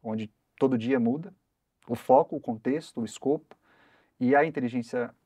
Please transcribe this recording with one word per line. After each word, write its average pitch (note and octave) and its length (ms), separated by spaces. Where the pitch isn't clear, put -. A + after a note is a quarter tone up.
onde A2 280
todo C3 220
dia B2 220
muda, C#3+ 340
o A#2 80
foco, D3+ 400
o C#3 40
contexto, C3 600
o A2+ 40
escopo, - 520
e B2 160
a C#3+ 80
inteligência B2 680